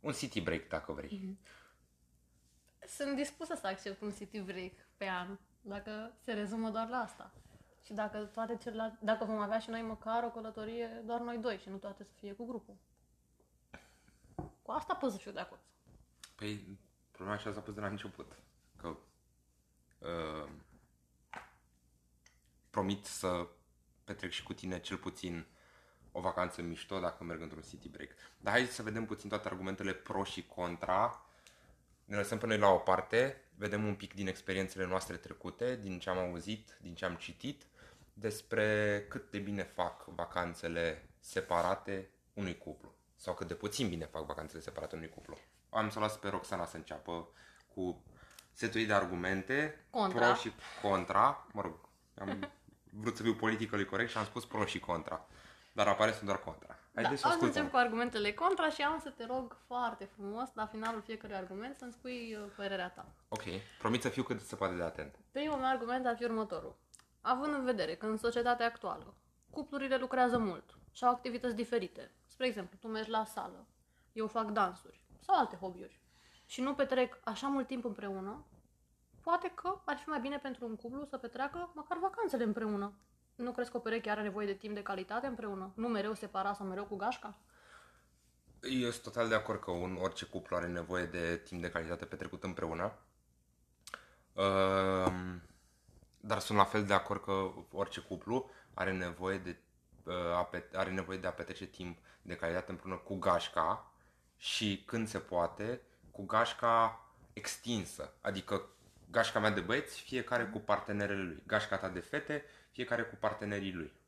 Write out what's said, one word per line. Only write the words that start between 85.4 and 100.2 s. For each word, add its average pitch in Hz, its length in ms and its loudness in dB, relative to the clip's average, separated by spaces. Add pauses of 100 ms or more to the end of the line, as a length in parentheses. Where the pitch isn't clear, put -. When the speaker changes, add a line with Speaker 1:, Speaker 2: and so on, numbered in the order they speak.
Speaker 2:
Nu 226 140 0
mereu 214 260 2
separat 196 420 -2
sau 196 100 -6
mereu 190 180 -2
cu 202 120 -6
gașca? 214 420 -2 (1200)
Speaker 1:
Eu 127 300 2
sunt - 120 -6
total 117 260 2
de 110 60 6
acord 107 260 2
că - 100 -4
un, 90 300 0
orice 92 240 0
cuplu 90 320 -4
are 87 100 2
nevoie 87 380 0
de 85 400 0
timp 90 180 -6
de 87 80 -2
calitate 85 340 -4
petrecut - 380 -8
împreună. 87 500 -2 (1400)
Ehm, 95 1080 4 (800)
dar 107 180 0
sunt 104 200 2
la 98 60 12
fel 104 200 2
de 101 100 4
acord 98 280 2
că 95 300 0 (200)
orice - 280 -2
cuplu 110 500 -2 (240)
are 92 180 0
nevoie 92 460 -2
de, 87 180 -6 (480)
uh, 85 100 -4 (220)